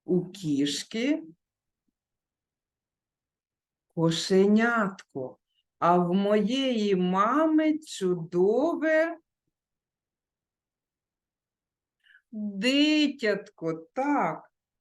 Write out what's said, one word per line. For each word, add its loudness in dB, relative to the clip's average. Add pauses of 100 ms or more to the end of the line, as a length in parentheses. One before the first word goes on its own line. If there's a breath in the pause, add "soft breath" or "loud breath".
у -2
кішки -4 (2750)
кошенятко, 0 (400)
а 4
в 2
моєї 0
мами 2
чудове 0 (3250 soft breath)
дитятко. -2
Так, -4 (300)